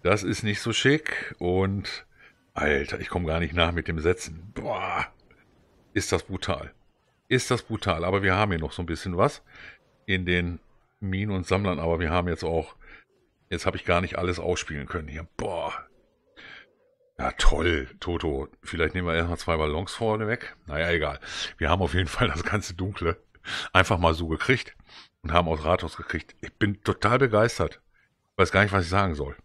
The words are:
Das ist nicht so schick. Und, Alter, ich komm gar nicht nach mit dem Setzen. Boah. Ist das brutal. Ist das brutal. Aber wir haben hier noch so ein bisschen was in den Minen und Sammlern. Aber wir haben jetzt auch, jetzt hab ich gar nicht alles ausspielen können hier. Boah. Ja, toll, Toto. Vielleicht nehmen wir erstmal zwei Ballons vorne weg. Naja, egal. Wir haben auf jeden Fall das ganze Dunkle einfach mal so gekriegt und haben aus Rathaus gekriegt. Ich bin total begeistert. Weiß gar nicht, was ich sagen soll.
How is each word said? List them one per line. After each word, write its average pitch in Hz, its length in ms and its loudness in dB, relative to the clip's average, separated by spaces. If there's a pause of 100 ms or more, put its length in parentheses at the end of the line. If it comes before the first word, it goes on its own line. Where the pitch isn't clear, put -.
Das 101 200 2
ist - 200 -4
nicht 104 180 -2
so 117 120 -2
schick. - 640 0
Und, 95 680 0 (480)
Alter, 71 460 0
ich - 100 -10
komm 90 160 -2
gar 80 140 0
nicht 78 140 -2
nach 85 180 4
mit 82 160 -2
dem 80 120 -4
Setzen. 85 540 -2
Boah. - 540 -4 (880)
Ist - 180 -2
das 92 120 0
brutal. 76 480 -6 (560)
Ist 127 220 2
das 120 140 0
brutal. 90 400 -2
Aber 95 180 2
wir 95 140 4
haben 104 160 2
hier 82 100 0
noch 73 120 -4
so 87 100 -6
ein 82 40 -6
bisschen 85 300 -4
was 123 260 2 (640)
in 92 200 0
den 87 340 0 (400)
Minen 101 320 -2
und 92 160 -2
Sammlern. 92 320 2
Aber 82 200 0
wir 82 120 0
haben 90 160 2
jetzt 85 160 -2
auch, 82 320 -2 (760)
jetzt 90 160 -4
hab 92 100 -2
ich - 100 -8
gar 87 160 4
nicht 90 160 -6
alles 90 220 -2
ausspielen 85 480 -4
können 78 200 -6
hier. 76 200 -12 (100)
Boah. 82 360 -4 (1500)
Ja, - 140 -4
toll, 78 540 4 (120)
Toto. 82 480 -4 (160)
Vielleicht 82 320 -2
nehmen 90 120 -2
wir 82 60 0
erstmal 85 240 0
zwei 82 180 0
Ballons 78 380 -2
vorne 107 340 0
weg. - 280 -4 (100)
Naja, 82 240 -2
egal. 76 300 0 (400)
Wir 78 100 0
haben 92 140 4
auf 85 100 0
jeden 90 140 2
Fall 120 220 0
das 80 140 -4
ganze 98 300 -4
Dunkle 90 480 -4 (520)
einfach 92 260 6
mal 82 160 6
so 82 120 -4
gekriegt - 480 -2 (460)
und 80 100 -6
haben 85 160 4
aus 78 160 -2
Rathaus 82 340 0
gekriegt. - 440 -8
Ich - 120 -14
bin 104 280 0
total 107 380 2
begeistert. 110 600 2 (580)
Weiß 92 140 4
gar 95 120 6
nicht, 101 80 4
was 95 140 4
ich 82 40 -6
sagen 95 240 2
soll. 71 320 -4